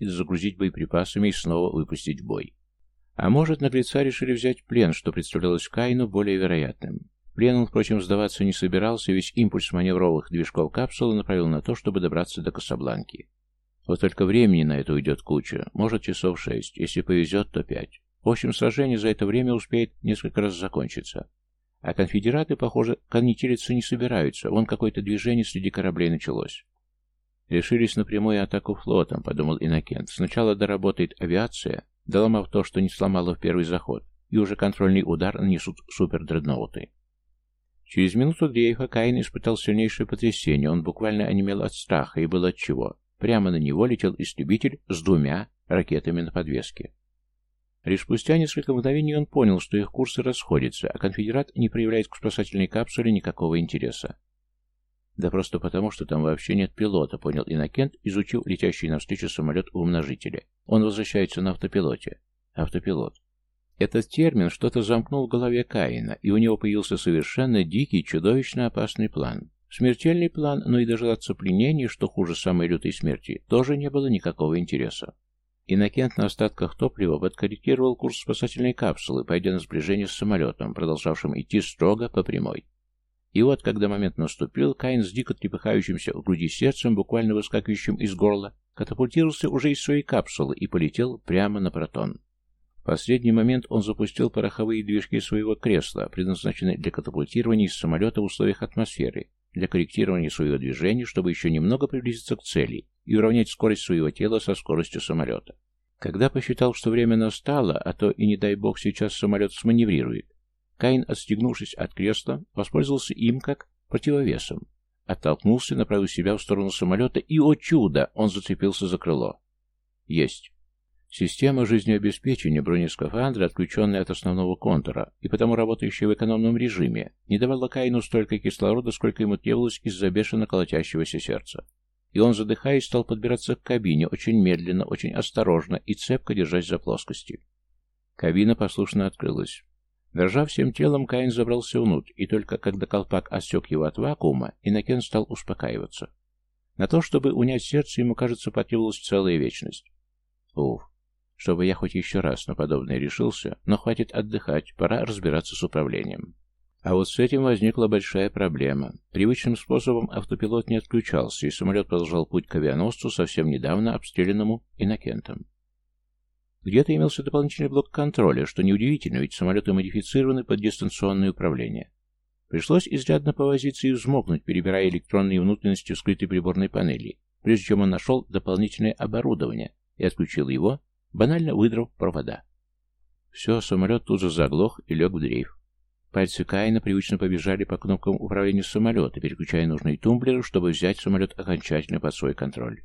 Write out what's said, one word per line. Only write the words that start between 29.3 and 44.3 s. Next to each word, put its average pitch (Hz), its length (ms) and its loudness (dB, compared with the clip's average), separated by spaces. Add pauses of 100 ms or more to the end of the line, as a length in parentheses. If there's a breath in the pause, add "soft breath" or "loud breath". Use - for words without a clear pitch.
Иннокент. - 500 -2
"Сначала 104 460 0
доработает 98 640 0
авиация, 92 680 -2 (200)
доломав 104 440 2
то, 101 140 0
что - 180 -2
не 95 80 2
сломала 92 460 0
в - 40 -10
первый 87 240 2
заход, 87 400 -4 (260)
и 110 80 0
уже 104 180 2
контрольный 98 500 4
удар 85 340 0
нанесут 92 380 0 (120)
супердредноуты". 80 1000 -2 (960)
Через 92 300 2
минуту 151 340 4
дрейфа 117 380 2
Каин 120 320 2
испытал 113 360 -2
сильнейшее 107 520 0
потрясение, 78 640 2
он 85 120 2
буквально 104 440 -2
онемел 98 340 2
от 104 120 -4
страха, 78 480 -2
и 82 40 4
было 90 220 2
отчего. 64 500 -2 (220)
Прямо 104 320 2
на 87 60 2
него 78 280 2
летел 113 320 0
истребитель - 680 -2